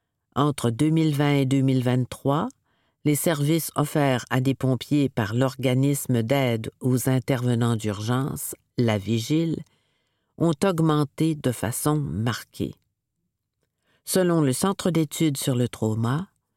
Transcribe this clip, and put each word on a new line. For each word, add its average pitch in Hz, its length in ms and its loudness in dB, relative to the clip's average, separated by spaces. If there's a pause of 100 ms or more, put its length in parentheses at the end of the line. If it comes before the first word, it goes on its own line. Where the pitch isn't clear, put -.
(340)
entre 135 360 0
deux 120 180 0
mille 156 260 2
vingt 143 200 2
et 139 100 2
deux 135 160 2
mille 131 240 2
vingt-trois, 139 640 0 (560)
les 151 100 2
services 151 600 0
offerts 139 560 0
à 131 100 0
des 131 140 0
pompiers 131 560 0
par 107 240 -2
l'organisme 131 880 0
d'aide 120 480 0 (100)
aux 127 300 0
intervenants 123 640 0
d'urgence, 110 800 -4 (240)
la 113 180 2
Vigile, 117 680 -2 (760)
ont 165 160 2 (100)
augmenté 160 680 2
de 139 180 -2
façon 131 440 -2
marquée. 104 760 -4 (1300)
Selon 175 360 2
le 135 140 2
Centre 190 360 0
d'études 160 460 0
sur - 180 -2
le 120 140 0
trauma, 117 600 -2 (280)